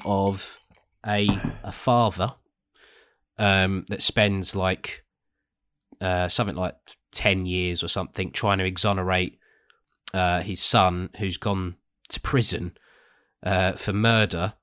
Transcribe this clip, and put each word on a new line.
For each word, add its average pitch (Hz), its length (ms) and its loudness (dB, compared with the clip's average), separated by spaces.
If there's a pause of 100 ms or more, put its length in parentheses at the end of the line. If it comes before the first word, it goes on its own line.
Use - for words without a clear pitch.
of 98 540 -2 (480)
a, 104 220 2 (340)
a - 100 -10
father, 117 600 2 (1040)
um, 98 500 2
that - 140 -6
spends, 101 520 2
like, 92 500 -4 (960)
uh, 90 280 0
something 98 280 -2
like 90 200 -4 (340)
ten 95 360 0
years 90 360 -2
or 85 60 -4
something - 440 -4
trying 101 260 0
to 95 60 -2
exonerate 92 720 0 (760)
uh, 90 260 2
his 92 220 -2
son, 92 560 4
who's 95 180 -4
gone 95 400 -4 (320)
to - 120 -8
prison, - 580 -2 (640)
uh, 92 300 0
for - 200 -4
murder, 104 720 2